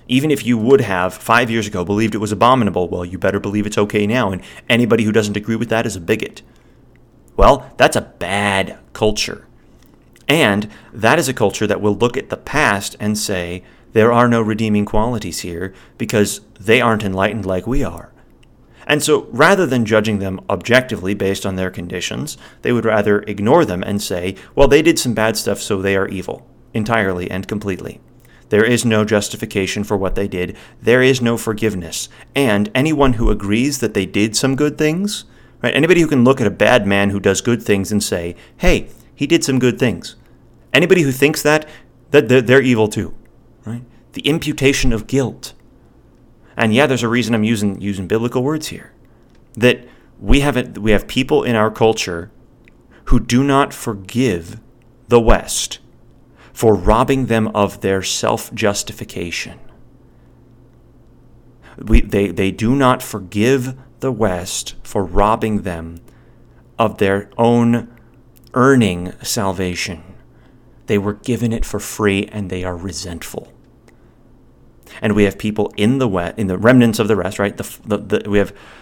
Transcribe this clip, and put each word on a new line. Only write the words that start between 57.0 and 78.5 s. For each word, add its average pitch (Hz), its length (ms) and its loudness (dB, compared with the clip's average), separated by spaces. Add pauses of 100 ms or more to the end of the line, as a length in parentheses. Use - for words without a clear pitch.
them 110 220 0
of 101 340 -2
their 98 200 0
self-justification. - 1600 -6 (2250)
We, - 240 4
they, 101 280 0
they 95 220 0
do 107 240 0
not 127 280 2
forgive 120 720 -2 (240)
the 131 100 -2
West 92 720 -4
for 101 220 -4
robbing 104 600 0
them 82 360 -10 (800)
of - 180 0
their 101 400 0
own 117 580 2 (600)
earning 113 580 2 (100)
salvation. 92 800 -4 (840)
They 104 120 0
were 101 160 -2
given 117 380 -4
it 113 120 -2
for - 140 -6
free 101 540 0
and 101 180 -8
they 90 140 -6
are 90 120 -6
resentful. 85 760 -12 (1500)
And 107 140 -2
we 104 100 4
have 98 140 0
people 107 380 -4
in 117 220 2
the 127 100 0
West, 90 280 -4
in 104 120 -4
the 92 100 -2
remnants 117 400 6
of 110 80 0
the 110 80 2
rest, 95 240 -2
right? 101 180 -2
The, - 300 -12
the, 104 120 -2
the, 107 320 -4
we 101 80 2
have 95 140 0 (300)